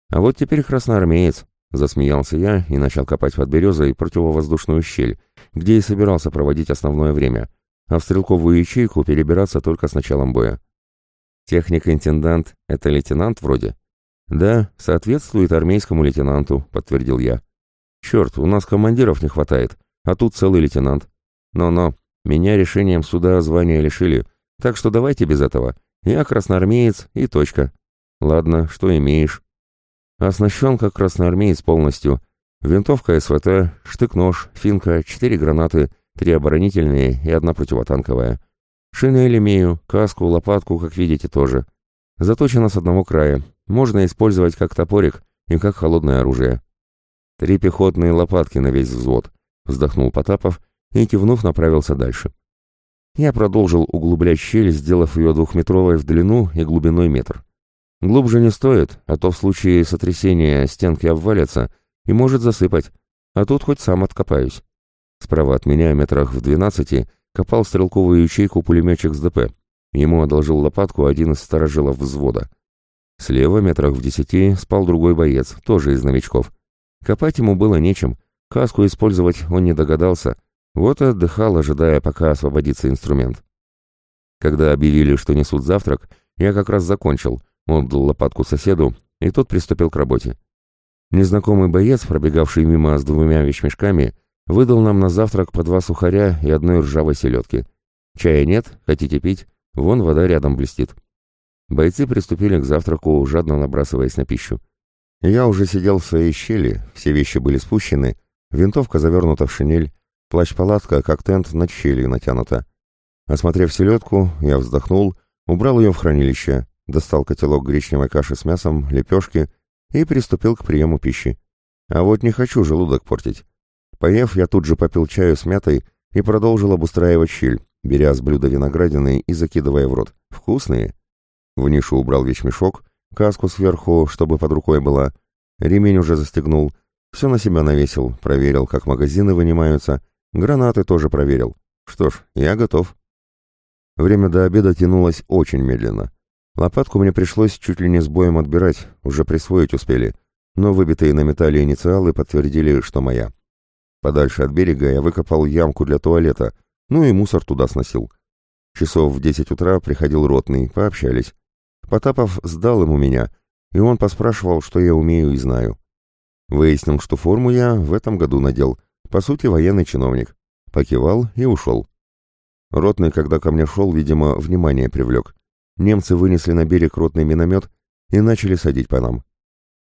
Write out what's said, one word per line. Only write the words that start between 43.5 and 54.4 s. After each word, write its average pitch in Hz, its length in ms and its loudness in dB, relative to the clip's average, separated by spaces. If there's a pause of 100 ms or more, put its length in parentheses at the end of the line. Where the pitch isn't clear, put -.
Можно 104 380 2
использовать 90 500 0
как - 180 -4
топорик 90 480 0 (260)
и 82 120 0
как 101 160 -2
холодное 78 460 0
оружие». 64 420 -2 (760)
«Три 87 220 2
пехотные 90 520 2
лопатки 85 460 0
на 67 140 0
весь 65 180 0
взвод», 62 420 -4 (340)
вздохнул 67 460 -2
Потапов 90 480 -2 (340)
и, 113 120 2
кивнув, 110 380 0
направился 80 500 0
дальше. 62 400 -6 (800)
Я 147 180 0
продолжил 98 540 2
углублять 85 520 0
щель, 107 320 2